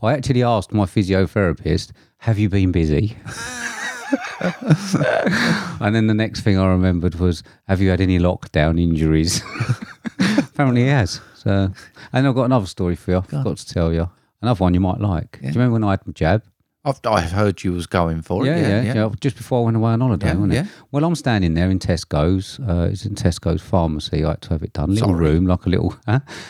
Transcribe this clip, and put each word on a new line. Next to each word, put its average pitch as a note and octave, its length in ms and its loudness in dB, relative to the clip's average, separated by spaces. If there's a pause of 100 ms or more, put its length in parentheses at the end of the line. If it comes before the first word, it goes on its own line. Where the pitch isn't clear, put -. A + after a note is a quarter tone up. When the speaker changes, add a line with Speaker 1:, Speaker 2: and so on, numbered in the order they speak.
Speaker 1:
I A#2 120 2
actually B2+ 280 0
asked A#2 300 0
my G2+ 120 2
physiotherapist, F2+ 1080 0 (260)
"Have G#2 220 0
you G#2+ 80 2
been F#2 240 2
busy?" E2 500 2
<laughs> - 40 -20 (2500)
And G#2+ 140 0
then A2 120 2
the G#2+ 80 2
next A2 280 -2
thing G2 160 2
I F#2+ 80 4
remembered F2+ 500 2
was, F2 260 0 (260)
"Have F#2+ 120 0
you F#2+ 100 4
had F2+ 100 0
any F#2 180 2
lockdown E2 600 0
injuries?" D#2+ 640 2 (440)
<laughs> - 320 -12 (200)
Apparently B2+ 440 2
he C3 60 2
has. B2+ 320 0 (140)
So, G2 380 0 (400)
and C3 160 2
I've B2 60 0
got B2+ 100 0
another A#2+ 220 2
story F2 300 -2
for - 160 -8
you. F2+ 60 4
I - 40 0
Speaker 2:
Go D3 160 -8
on. C3+ 60 -4
Speaker 1:
forgot - 140 -4
to - 160 -18
tell E2 180 2
you. E2 160 0 (320)
Another A2+ 180 0
one F2+ 160 2
you F2+ 60 2
might G2 200 0
like. G2 400 -4
Speaker 2:
Yeah. C2+ 100 -6
Speaker 1:
Do - 40 -4
you A#2+ 60 0
remember B2 140 2
when A2 100 0
I G2+ 80 0
had - 140 -4
my - 60 -10
jab? F2 300 0 (420)
Speaker 2:
I've, C#3+ 220 -2
I G#2+ 140 2
heard F#2 420 -2
you F#2 100 -2
was F2 140 -4
going E2 360 0
for F2 220 -2
it. C3+ 40 0
Speaker 1:
Yeah, E3 80 0
Speaker 2:
Yeah, - 120 0
Speaker 1:
yeah, G2+ 140 0
Speaker 2:
yeah. A2 120 -2
Speaker 1:
yeah. A2 160 0 (100)
Just C#3 160 -2
before B2+ 240 -2
I A#2 60 0
went A2+ 100 2
away A2+ 160 2
on A2+ 80 0
holiday, A2 260 0
Speaker 2:
Yeah, E2 80 2
Speaker 1:
wasn't F#2+ 180 0
it? - 40 2
Speaker 2:
yeah. F3 100 -2 (240)
Speaker 1:
Well, C#3+ 140 0
I'm E3+ 100 2
standing G2+ 400 0
there F2 160 2
in F#2+ 80 0
Tesco's. - 800 0
Uh, F2 320 0
it's G2 160 -6
in G2+ 80 -6
Tesco's E2+ 480 0
pharmacy. D#2 600 0
I D#2 60 0
had D#2 120 -6
to - 60 -16
have D#2 160 -2
it - 80 -10
done. D#2 180 -2
Little G#2 200 2
Speaker 2:
Sorry. E2+ 100 0 (100)
Speaker 1:
room, E2+ 160 4
like F#2 180 0
a - 40 0
little. F2 260 0 (120)
Huh? A#2 120 2 (320)